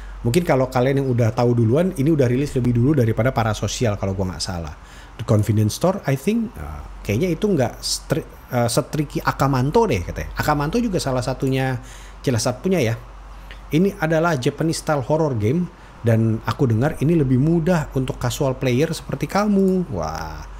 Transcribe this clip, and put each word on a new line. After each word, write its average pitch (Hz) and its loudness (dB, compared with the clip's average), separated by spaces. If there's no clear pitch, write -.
Mungkin 120 4
kalau 135 4
kalian 135 2
yang 135 -2
udah 117 4
tahu 120 2
duluan, 135 4
ini 139 2
udah 143 4
rilis 135 0
lebih 120 2
dulu 127 4
daripada 113 2
Parasosial 110 -2
kalau 95 -4
gue 95 0
nggak 82 -6
salah. 85 -8
The 120 -10
Confidence 107 2
Store, 185 0
I 135 0
think, 220 0
eh, 73 -10
kayaknya 139 0
itu 165 -2
nggak 143 2
stri-, - -4
eh, 120 0
setriki 147 -2
Akamanto 139 2
deh 117 0
katanya. 80 -8
Akamanto 151 0
juga 202 -2
salah 127 -2
satunya 131 -2
Cilasat 123 0
punya 190 0
ya. 113 0
Ini 190 2
adalah 160 2
Japanese 147 -2
style 143 0
horror 151 0
game 147 0
dan 113 2
aku 131 0
dengar 120 2
ini 156 2
lebih 135 4
mudah 160 2
untuk 131 -2
casual 131 -2
player 135 2
seperti - -6
kamu. 196 2
Wah, 80 -6